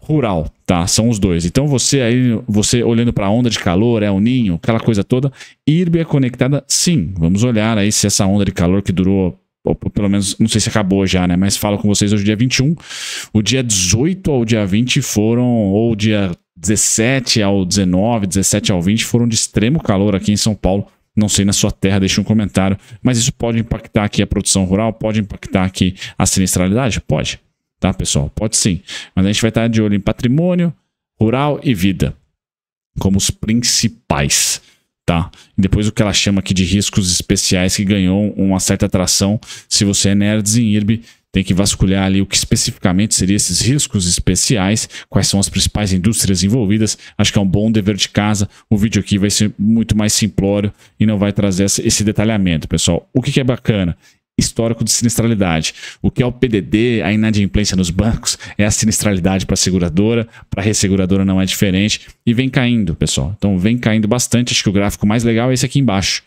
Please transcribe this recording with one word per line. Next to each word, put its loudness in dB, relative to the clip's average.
Rural, -2
tá? 0
São 2
os 0
dois. 0
Então 0
você 0
aí, 0
você 2
olhando 2
pra 0
onda 2
de -4
calor, 2
é 0
o 0
ninho, 0
aquela -2
coisa 0
toda, 0
irb 2
é 0
conectada? 0
Sim. 0
Vamos 2
olhar 0
aí 2
se 0
essa 0
onda 2
de -2
calor 0
que -4
durou, 0
ou 0
p-, -8
pelo -2
menos, -2
não 2
sei 0
se -2
acabou 0
já, 0
né? 2
Mas 0
falo -2
com -2
vocês 2
hoje, 0
dia 0
vinte 0
e 0
um. 0
O 2
dia -2
dezoito -2
ao 2
dia 0
vinte 0
foram, 0
ou 2
dia 0
dezessete 0
ao 2
dezenove, 0
dezessete -2
ao 0
vinte 0
foram 2
de 0
extremo 0
calor 2
aqui 0
em 2
São -2
Paulo. -2
Não 2
sei 0
na 0
sua 0
terra, 0
deixe 0
um 0
comentário. 0
Mas 2
isso -2
pode -2
impactar -2
aqui -2
a 2
produção 0
rural, 0
pode -2
impactar -2
aqui 0
a 2
sinistralidade? 0
Pode, -4
tá, 0
pessoal? -2
Pode -4
sim. 0
Mas 2
a 2
gente -2
vai 0
estar 0
de 0
olho 2
em 0
patrimônio, 0
rural 0
e 2
vida 0
como 0
os -2
principais, -2
tá? 0
E 2
depois 2
o -2
que -2
ela 0
chama 0
aqui -4
de 2
riscos 0
especiais, 0
que 0
ganhou 0
uma 0
certa 0
atração. 0
Se 0
você 0
é 2
nerd 0
em 2
irb, 0
tem 0
que -2
vasculhar 0
ali 2
o -2
que -6
especificamente 0
seriam 2
esses -2
riscos 0
especiais, 0
quais 0
são 0
as 0
principais -2
indústrias 0
envolvidas. 0
Acho 0
que 2
é 2
um 0
bom 2
dever 0
de -4
casa. 0
O 2
vídeo 0
aqui 0
vai 2
ser 0
muito 2
mais 2
simplório 0
e 2
não 2
vai 2
trazer 0
esse, -2
esse 0
detalhamento, 0
pessoal. 0
O 2
que -4
que 2
é -2
bacana? 0
Histórico -2
de -2
sinistralidade. 0
O 0
que -2
é 2
o -2
P -2
D 0
D, 0
a 0
inadimplência 0
nos 0
bancos, -2
é 2
a 2
sinistralidade 0
pra -2
seguradora, 0
pra -6
resseguradora 2
não 2
é 2
diferente. 0
E 2
vem 0
caindo, 0
pessoal. -2
Então 0
vem 0
caindo 0
bastante, 0
acho -2
que 0
o 0
gráfico 0
mais 2
legal 2
é 2
esse -2
aqui 0
embaixo 0